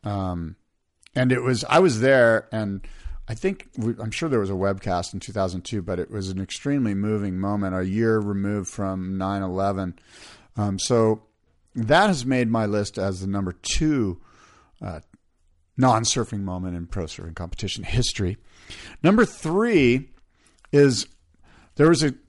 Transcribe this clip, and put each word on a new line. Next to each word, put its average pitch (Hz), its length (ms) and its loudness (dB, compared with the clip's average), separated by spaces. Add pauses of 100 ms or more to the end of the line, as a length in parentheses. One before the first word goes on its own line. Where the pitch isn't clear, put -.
Um, 92 540 -4 (580)
and 127 160 2
it 123 140 2
was, 127 240 0
I 143 100 4
was 151 220 4
there, 120 500 4
and 101 340 -4 (440)
I 110 60 -6
think, 190 420 -6
we, 113 240 -2
I'm 110 100 -8
sure 160 180 -6
there 127 120 2
was 98 100 -2
a 98 40 -4
webcast 95 600 -2
in 95 60 -8
two - 120 -14
thousand 92 300 -4
two, 104 180 -6
but 90 200 -4
it - 100 -6
was 95 200 -6
an 95 100 -6
extremely 123 540 -2
moving 101 440 -2
moment, 98 380 -2
a 92 100 -2
year 110 320 2
removed 101 500 -2
from 95 480 -6
nine 98 260 -2
eleven. 95 540 -2 (600)
Um, 104 240 -2
so 110 420 2 (540)
that 147 320 4
has 143 180 0
made 127 240 2
my 113 160 0
list 101 320 -2
as 95 220 -2
the 95 80 -6
number 98 240 -2
two, 131 680 0 (600)
uh, 87 160 -10 (800)
non-surfing 113 640 2
moment 90 360 -6
in 87 120 -8
pro 90 160 -6
surfing 82 320 -12
competition 90 480 -8
history. 104 540 -2 (600)
Number 208 240 6
three 160 840 2 (640)
is 139 340 6 (680)
there 147 120 6
was 160 140 4
a 143 100 0 (160)